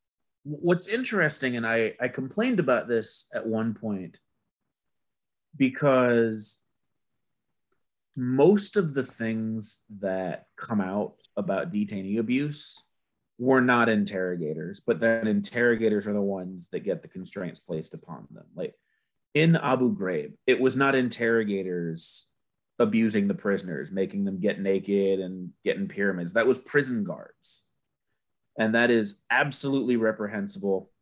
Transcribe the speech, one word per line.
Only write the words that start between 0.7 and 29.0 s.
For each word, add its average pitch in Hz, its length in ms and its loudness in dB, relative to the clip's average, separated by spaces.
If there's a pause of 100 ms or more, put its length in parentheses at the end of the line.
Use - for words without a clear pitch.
interesting, 196 680 0
and 113 100 -2
I, 113 340 0
I 123 80 -2
complained 202 520 -2
about 127 280 0
this 113 460 -2
at 113 120 -6
one 110 280 -2
point, 98 440 -8 (1400)
because 123 1040 2 (1500)
most 139 600 4
of 165 180 2
the 135 100 0
things 110 760 -4 (200)
that 92 460 -4 (100)
come 110 240 -2
out 98 340 -2 (220)
about 90 360 -2
detainee 101 460 -2
abuse 135 580 -4 (640)
were 131 220 4
not 123 280 4
interrogators, 92 960 -2
but - 140 0
then 113 300 2
interrogators 107 800 2
are 104 40 -2
the 104 80 0
ones 92 520 -6
that 90 80 -6
get 92 220 -4
the - 60 -20
constraints 92 520 -10
placed 80 340 -8
upon 80 380 -16
them. - 140 -20 (100)
Like, 85 180 -8 (600)
in 165 200 6
Abu 123 420 2
Ghraib, 90 360 -4 (140)
it 120 140 4
was 131 160 4
not 135 200 4
interrogators 101 1300 0 (540)
abusing 107 480 2
the 98 60 0
prisoners, 90 580 -2
making 95 320 -2
them 95 160 -4
get 98 200 0
naked 98 600 2
and 92 300 -10 (140)
get 98 120 0
in 98 100 -4
pyramids. 90 460 -2
That 113 140 2
was 123 120 4
prison 127 460 -2
guards. - 600 -12 (920)
And 110 160 2
that 120 160 4
is 110 300 2 (100)